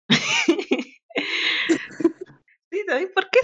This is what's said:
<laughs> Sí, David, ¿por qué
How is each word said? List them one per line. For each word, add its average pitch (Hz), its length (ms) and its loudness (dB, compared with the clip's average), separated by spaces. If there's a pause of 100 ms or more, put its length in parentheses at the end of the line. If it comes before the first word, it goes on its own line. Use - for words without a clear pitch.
<laughs> - 840 0 (1800)
Sí, 359 160 -2
David, 320 260 0
¿por 381 160 0
qué 494 140 0